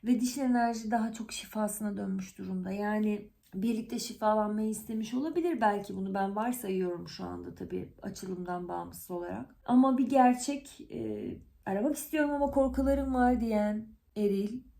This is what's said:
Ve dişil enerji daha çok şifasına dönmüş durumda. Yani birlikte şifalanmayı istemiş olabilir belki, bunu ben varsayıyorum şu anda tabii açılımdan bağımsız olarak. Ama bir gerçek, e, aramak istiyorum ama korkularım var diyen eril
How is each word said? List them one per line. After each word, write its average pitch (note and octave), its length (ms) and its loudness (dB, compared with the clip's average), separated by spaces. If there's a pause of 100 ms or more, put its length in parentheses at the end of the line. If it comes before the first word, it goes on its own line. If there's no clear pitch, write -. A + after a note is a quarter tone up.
Ve A3+ 160 4
dişil B3+ 200 -2
enerji A#3 500 2
daha A3+ 220 2
çok A3+ 200 -10
şifasına G#3 640 -4
dönmüş F#3+ 420 -4
durumda. F#3 320 -4
Yani G#3 600 -2 (240)
birlikte A3 440 -2
şifalanmayı G#3+ 720 0
istemiş A3 440 -6
olabilir D#4+ 460 0
belki, G3+ 360 2
bunu F#3+ 180 -4
ben G3 220 0
varsayıyorum F#3+ 720 -2
şu F#3 160 -10
anda F3 300 -8
tabii E3+ 380 -8 (100)
açılımdan F3+ 680 -6
bağımsız F3 420 -10
olarak. F3+ 440 -8 (100)
Ama B3+ 340 6
bir C4+ 100 2
gerçek, B3+ 720 4 (100)
e, G#2 400 -6 (360)
aramak G#3+ 300 0
istiyorum D4+ 340 0
ama C#4+ 200 2
korkularım C4+ 640 2
var B3 260 6
diyen G#3+ 480 0 (280)
eril G#3 460 0 (180)